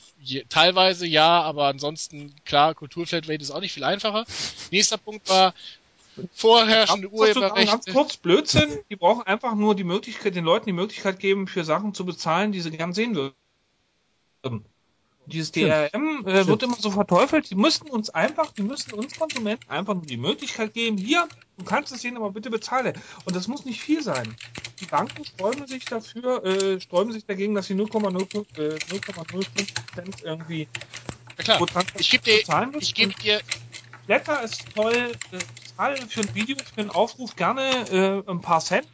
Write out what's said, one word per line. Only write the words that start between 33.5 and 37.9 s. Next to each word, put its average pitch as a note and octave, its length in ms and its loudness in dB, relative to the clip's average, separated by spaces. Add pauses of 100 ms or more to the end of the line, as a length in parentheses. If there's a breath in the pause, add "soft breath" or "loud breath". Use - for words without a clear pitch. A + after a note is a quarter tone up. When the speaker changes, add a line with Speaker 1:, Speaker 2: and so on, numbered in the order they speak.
Speaker 2:
Blätter C#4 380 0
ist - 200 -10 (120)
toll, A#3 360 0 (200)
äh, F#3 60 -10 (260)
bezahle C4 320 -2 (120)
für - 120 -6
ein G3+ 160 -2
Video, A3 200 -4 (160)
für G#3+ 100 -6
einen G#3 80 -6
Aufruf A3 440 -2
gerne, G3 920 0